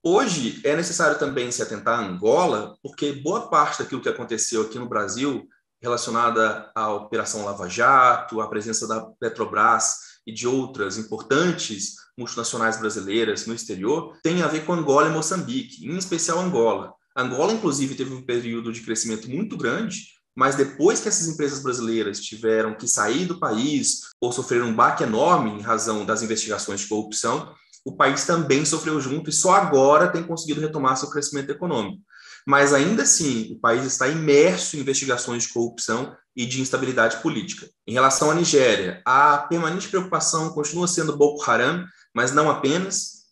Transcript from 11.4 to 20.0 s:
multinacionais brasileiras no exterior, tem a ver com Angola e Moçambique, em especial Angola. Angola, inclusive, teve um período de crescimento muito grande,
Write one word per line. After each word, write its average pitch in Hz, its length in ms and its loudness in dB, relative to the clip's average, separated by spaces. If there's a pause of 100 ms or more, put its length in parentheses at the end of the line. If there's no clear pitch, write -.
multinacionais 113 600 -4
brasileiras 107 680 -2
no 113 80 -6
exterior, 113 680 -4
tem 170 180 2
a 156 60 2
ver 156 180 -2
com 175 80 -2
Angola 151 360 4
e - 20 0
Moçambique, 156 760 -4
em 165 120 -6
especial 175 420 -2
Angola. 113 540 0 (220)
Angola, 131 360 0
inclusive, 143 440 -2
teve 131 180 -6
um 127 120 -14
período 117 460 -4
de 117 100 -10
crescimento 113 480 -6
muito 190 280 -6
grande, - 580 -4 (200)